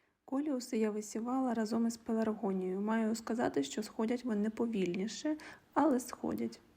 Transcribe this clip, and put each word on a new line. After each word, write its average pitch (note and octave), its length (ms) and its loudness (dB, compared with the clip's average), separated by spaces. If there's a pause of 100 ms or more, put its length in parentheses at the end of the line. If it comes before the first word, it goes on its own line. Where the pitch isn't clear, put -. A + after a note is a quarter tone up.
(240)
Коліуси C4+ 540 -2
я A3 120 2
висівала A#3 640 -2
разом A3+ 320 2
із A#3 100 0
пеларгонією. G3 840 0
Маю A3 340 2
сказати, A#3+ 480 0
що A3 200 -4
сходять A#3 420 -2
вони G#3+ 260 2
повільніше, G#3+ 840 0 (380)
але C#4 260 6
сходять. - 600 -4 (160)